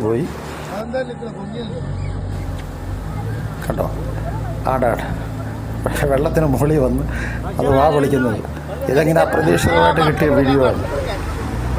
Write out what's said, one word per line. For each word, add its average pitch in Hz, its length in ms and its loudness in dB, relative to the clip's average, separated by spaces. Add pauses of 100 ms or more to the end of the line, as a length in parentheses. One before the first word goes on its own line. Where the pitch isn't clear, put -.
പോയി. 117 200 2 (3500)
കണ്ടോ, - 220 -2 (880)
ആടാട്. 120 320 2 (800)
പക്ഷെ - 280 0
വെള്ളത്തിന് 156 420 2
മുകളിൽ 151 320 4
വന്ന് 123 180 0 (540)
അത് 135 100 2 (100)
വാ 143 160 6
വിളിക്കുന്നത്, 131 460 2 (520)
ഇതെങ്ങനെ 160 320 4
അപ്രതീക്ഷിതമായിട്ട് 165 840 4
കിട്ടിയ 151 200 2 (100)
വീഡിയോ 135 220 4 (100)
ആണ്. 92 120 -2 (960)